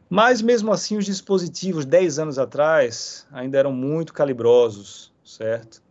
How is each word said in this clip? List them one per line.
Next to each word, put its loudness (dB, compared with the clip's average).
Mas, 4
mesmo 2
assim, -2
os -2
dispositivos, -4
dez 2
anos -4
atrás, -2
ainda -6
eram 2
muito -4
calibrosos, 0
certo? -8